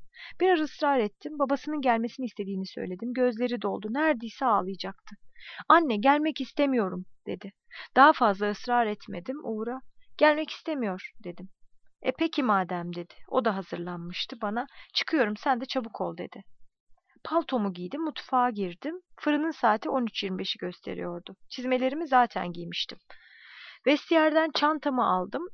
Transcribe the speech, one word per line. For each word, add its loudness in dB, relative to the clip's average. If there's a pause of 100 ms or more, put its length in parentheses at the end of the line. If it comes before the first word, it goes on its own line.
(420)
Biraz 6
ısrar 2
ettim. -4
Babasının -2
gelmesini 0
istediğini -6
söyledim. -6
Gözleri 0
doldu. -2
Neredeyse 0
ağlayacaktı. -2 (540)
"Anne, 6
gelmek 4
istemiyorum." 0 (220)
dedi. -10 (420)
Daha 10
fazla 2
ısrar 0
etmedim -6
Uğur'a. -6 (360)
"Gelmek 4
istemiyor." -6 (120)
dedim. -12 (520)
"E, 0
peki 0
madem." 0
dedi. -10 (140)
O 0
da 2
hazırlanmıştı -8
bana. -4 (260)
"Çıkıyorum, 0
sen 0
de -6
çabuk -4
ol." -4
dedi. -10 (800)
Paltomu 0
giydim, -8
mutfağa 0
girdim. -6 (180)
Fırının 0
saati 2
on 0
üç -6
yirmi -4
beşi -6
gösteriyordu. -8 (140)
Çizmelerimi -2
zaten 2
giymiştim. -8 (920)
Vestiyerden 4
çantamı 2
aldım. 0